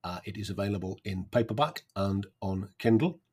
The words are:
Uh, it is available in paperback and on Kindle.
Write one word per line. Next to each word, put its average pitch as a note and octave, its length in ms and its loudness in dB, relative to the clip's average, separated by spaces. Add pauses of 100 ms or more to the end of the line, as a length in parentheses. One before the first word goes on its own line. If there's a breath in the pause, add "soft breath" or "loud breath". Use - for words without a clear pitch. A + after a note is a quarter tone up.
Uh, F2+ 200 -8
it G#2 140 -8
is G2+ 120 -8
available G2 540 -2
in F#2+ 220 -6
paperback B2 580 0 (120)
and G2 300 0 (160)
on F#2+ 280 -4 (100)
Kindle. A#2 400 4 (120)